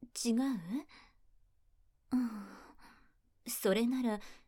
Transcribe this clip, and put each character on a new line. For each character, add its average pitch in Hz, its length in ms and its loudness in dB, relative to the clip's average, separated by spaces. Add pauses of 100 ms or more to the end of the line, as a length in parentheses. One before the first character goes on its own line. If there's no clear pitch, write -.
(280)
違 233 60 4
う？ 226 40 4 (1700)
う 254 60 0
ん。 240 120 2 (1160)
そ 202 260 2
れ 233 140 4
な 254 160 0
ら、 214 160 2 (280)